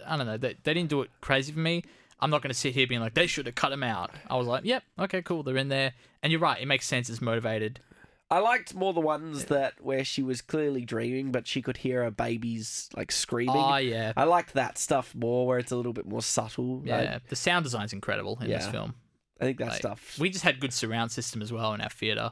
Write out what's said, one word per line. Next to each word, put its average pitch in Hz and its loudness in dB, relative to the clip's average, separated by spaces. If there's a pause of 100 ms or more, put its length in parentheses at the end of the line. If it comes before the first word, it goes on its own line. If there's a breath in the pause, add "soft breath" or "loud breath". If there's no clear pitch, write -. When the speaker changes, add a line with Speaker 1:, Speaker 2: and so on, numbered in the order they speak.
Speaker 1:
I 156 -2
don't 139 0
know. 110 -4
They, 123 -2
they 151 2
didn't 165 2
do 143 2
it - -6 (100)
crazy 135 0
for 156 -6
me. 165 0 (380 loud breath)
I'm 143 2
not 151 4
gonna 131 -2
sit 131 0
here 131 6
being 123 0
like, 113 -2
"They 175 6
should 139 -2
have 123 -8
cut 139 2
'em 139 -4
out." 104 -2 (160)
I - 0
was 123 0
like, 123 0
"Yep, 247 0 (160)
okay, 190 -2
cool, 165 -2
they're 131 0
in 135 0
there." 135 0 (280 soft breath)
And 147 4
you're 160 4
right, 131 2
it 131 -4
makes 139 2
sense, 123 0
it's 113 -6
motivated. 113 0 (500 soft breath)
Speaker 2:
I 170 4
liked 226 4
more 190 2
the 165 2
ones 151 0
Speaker 1:
Yeah. - -6 (120)
Speaker 2:
that, 135 -2
where 135 0
she - -2
was 127 -2
clearly 143 0
dreaming, 123 -2
but 123 -2
she 135 -2
could 127 -4
hear 127 0
her 113 -2
babies, 117 -4
like, - -6
screaming. 127 2
Speaker 1:
Oh, 135 4
yeah. 113 0
Speaker 2:
I - 4
liked 170 4
that 127 0
stuff - 0
more, 120 2
where 127 4
it's 123 -2
a 123 0
little 120 0
bit - -8
more 107 -4
subtle. 123 -2
Speaker 1:
Yeah, 120 2 (160)
Speaker 2:
Like, - -8
Speaker 1:
the - -8
sound 175 2
design's 110 -4
incredible 101 -4
in 110 -6
this 113 0
Speaker 2:
Yeah. 104 -6
Speaker 1:
film. 110 -4 (460)
Speaker 2:
I - 0
think 131 0
that 117 -4
Speaker 1:
Like, 110 -2
Speaker 2:
stuff. - -6
Speaker 1:
we 180 2
just 190 -4
had 139 4
good 135 -2
surround 113 0
system 113 -6
as 107 -6
well 110 -2
in 104 -6
our 107 -4
theater. 110 -2